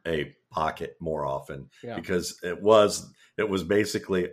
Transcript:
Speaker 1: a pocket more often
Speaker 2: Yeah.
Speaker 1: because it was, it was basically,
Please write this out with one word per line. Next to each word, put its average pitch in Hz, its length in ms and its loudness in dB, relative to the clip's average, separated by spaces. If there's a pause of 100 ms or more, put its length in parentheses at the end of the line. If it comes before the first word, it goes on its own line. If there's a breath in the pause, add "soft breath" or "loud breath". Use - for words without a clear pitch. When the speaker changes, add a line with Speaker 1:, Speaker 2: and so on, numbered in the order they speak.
Speaker 1:
a 76 300 -4 (160)
pocket 78 480 -4
more 78 260 -4
often 69 440 -8 (140 soft breath)
Speaker 2:
Yeah. 117 120 -10
Speaker 1:
because 87 480 -4
it 87 180 -6
was, 101 500 6 (260 soft breath)
it 107 120 0
was 95 140 0
basically, 95 680 0